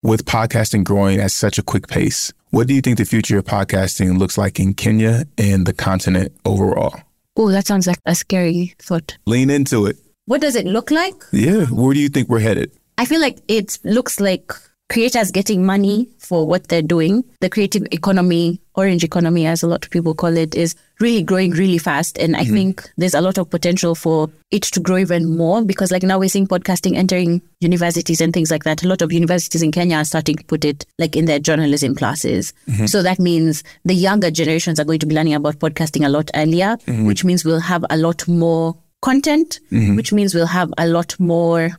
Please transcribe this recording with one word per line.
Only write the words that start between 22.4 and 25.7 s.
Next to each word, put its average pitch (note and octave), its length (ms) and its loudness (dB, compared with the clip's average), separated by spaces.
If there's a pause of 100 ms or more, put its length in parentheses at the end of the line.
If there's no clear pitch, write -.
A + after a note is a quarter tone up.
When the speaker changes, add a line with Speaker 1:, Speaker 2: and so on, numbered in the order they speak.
Speaker 1:
Mm-hmm. A2+ 100 0
Speaker 2:
think F#3+ 420 -2
there's F3+ 200 -2
a D3 60 2
lot F#3+ 180 0
of F3+ 100 -4
potential F3 460 0
for D#3+ 340 0 (220)
it G#3 100 0
to - 180 -4
grow F#3 180 0
even E3+ 400 0
more E3+ 280 2
because, F#3+ 260 -2